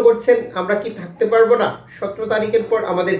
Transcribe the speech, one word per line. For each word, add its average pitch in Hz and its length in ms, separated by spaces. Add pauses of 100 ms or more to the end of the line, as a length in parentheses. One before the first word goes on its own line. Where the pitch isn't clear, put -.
করছেন, 233 360 (180)
আমরা 196 200
কি 214 160
থাকতে - 340
পারবো 226 300
না? 214 120 (280)
সতেরো 208 320
তারিখের 214 360
পর 220 220
আমাদের 180 340